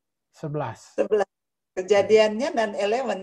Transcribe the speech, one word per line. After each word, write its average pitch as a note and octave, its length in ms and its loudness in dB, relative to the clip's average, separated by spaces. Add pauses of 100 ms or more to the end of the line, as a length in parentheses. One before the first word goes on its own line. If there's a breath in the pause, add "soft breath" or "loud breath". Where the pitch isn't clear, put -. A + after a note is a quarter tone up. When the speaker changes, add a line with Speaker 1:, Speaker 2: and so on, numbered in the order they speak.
(300)
Speaker 1:
sebelas. D3 720 -10
Speaker 2:
Sebelas. G3+ 260 0 (480)
Kejadiannya G#3+ 800 2
nine A3 240 -2
eleven G#3 460 -2